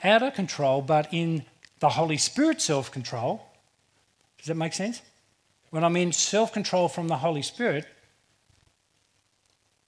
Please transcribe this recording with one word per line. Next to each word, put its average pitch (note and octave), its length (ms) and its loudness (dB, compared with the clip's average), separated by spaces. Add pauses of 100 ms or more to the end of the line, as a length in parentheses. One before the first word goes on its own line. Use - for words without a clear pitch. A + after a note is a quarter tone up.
out A3 200 4
of C4+ 100 -2
control, C#3+ 480 0
but D3+ 320 0
in E3 320 -2 (340)
the D3+ 100 4
Holy D#3 280 0
Spirit - 440 0
self-control, C3 840 -4 (920)
does - 100 -14
that D#3+ 80 -4
make D#3+ 180 -4
sense? G#3+ 280 -4 (720)
When D#3+ 120 0
I'm E3+ 140 2
in F3 160 2
self-control G3+ 760 2
from E3+ 200 -4
the D#3+ 100 0
Holy D3+ 240 0
Spirit, D3+ 440 -2 (2000)